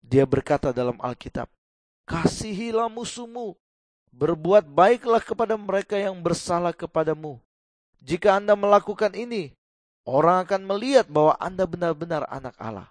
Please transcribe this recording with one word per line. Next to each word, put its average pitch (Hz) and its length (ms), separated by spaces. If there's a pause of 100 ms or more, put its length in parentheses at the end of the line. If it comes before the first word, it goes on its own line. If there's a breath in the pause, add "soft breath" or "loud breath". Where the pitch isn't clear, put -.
Dia 131 240
berkata 135 480
dalam 123 320
Alkitab, - 480 (560)
"Kasihilah 220 800
musuhmu, 233 640 (560)
berbuat 165 560
baiklah 208 560
kepada 220 400
mereka 202 400
yang 190 240
bersalah 170 480
kepadamu. 156 640 (640)
Jika 185 400
Anda 208 160
melakukan 202 560
ini, 208 400 (560)
orang 165 400
akan 190 160
melihat 220 480
bahwa 151 240
Anda 185 320
benar-benar 165 640
anak 131 240
Allah. 104 340